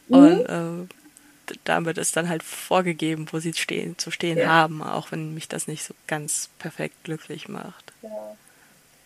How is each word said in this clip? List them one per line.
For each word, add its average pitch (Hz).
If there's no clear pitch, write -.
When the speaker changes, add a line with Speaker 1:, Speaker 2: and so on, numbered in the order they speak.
Speaker 1:
Mhm. 247
Speaker 2:
Und, 330
äh, 170
d-, -
damit 165
ist -
dann 170
halt 165
vorgegeben, 160
wo 160
sie 160
stehen, -
zu -
stehen 165
Speaker 1:
Ja. 160
Speaker 2:
haben, 160
auch -
wenn 156
mich 160
das -
nicht 156
so -
ganz 151
perfekt -
glücklich 156
macht. -
Speaker 1:
Ja. 214